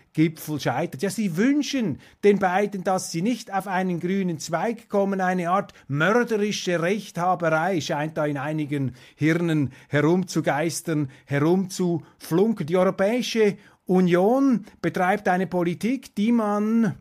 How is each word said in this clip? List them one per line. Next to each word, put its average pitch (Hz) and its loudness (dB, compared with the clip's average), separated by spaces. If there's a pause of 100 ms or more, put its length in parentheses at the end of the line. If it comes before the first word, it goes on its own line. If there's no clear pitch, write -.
(140)
Gipfel 156 -2
scheitert. 139 -4
Ja, 202 -2
sie 190 -2
wünschen 240 0 (240)
den 202 6
beiden, 196 0
dass 185 -2
sie 165 -4
nicht 233 -4
auf 190 -4
einen 185 -2
grünen 175 -2
Zweig 185 -4
kommen. 196 0
Eine 180 0
Art 196 0 (160)
mörderische 202 0
Rechthaberei 175 0
scheint 156 -4
da 156 0
in 147 -2
einigen 143 -4 (220)
Hirnen 160 0 (160)
herumzugeistern, 156 0 (140)
herumzuflunken. 180 0
Die 170 -2
Europäische 202 2 (280)
Union 190 4 (160)
betreibt 190 0
eine 180 2
Politik, 180 -2
die 208 2
man 214 2